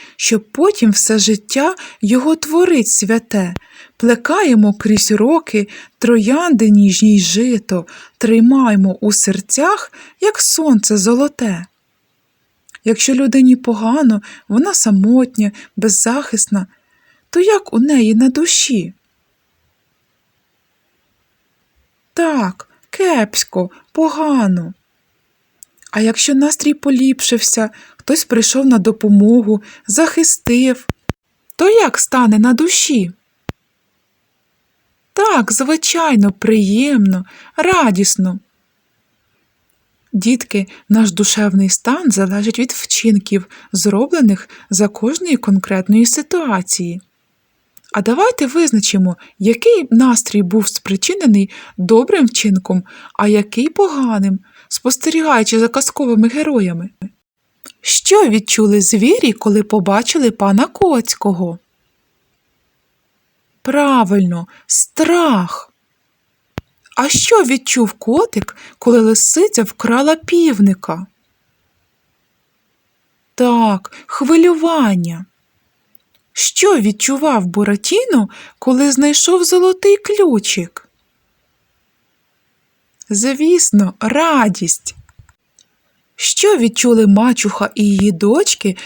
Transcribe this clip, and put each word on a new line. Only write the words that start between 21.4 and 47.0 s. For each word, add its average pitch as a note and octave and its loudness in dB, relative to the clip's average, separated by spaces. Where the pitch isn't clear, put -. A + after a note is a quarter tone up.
Так, C#4+ -4
кепсько, G#3+ -2
погано. C4+ -2
А G#3+ -4
якщо A3+ 0
настрій D4 0
поліпшився, B3+ -2
хтось - -2
прийшов B3 0
на B3 4
допомогу, G#3+ 2
захистив, B3+ 0
то F4+ 2
як G#4 2
стане A#3 2
на A#3+ 4
душі? B3 -2
Так, F#4+ 0
звичайно, C#4+ 0
приємно, G#3+ 0
радісно. G3+ 0
Дітки, A3 -4
наш G#3+ 2
душевний G3 0
стан C#4 -2
залежить G3 -2
від B3 -4
вчинків, G3 -2
зроблених G#3 0
за G3+ 0
кожної D4 -4
конкретної G3 0
ситуації. F#3+ -4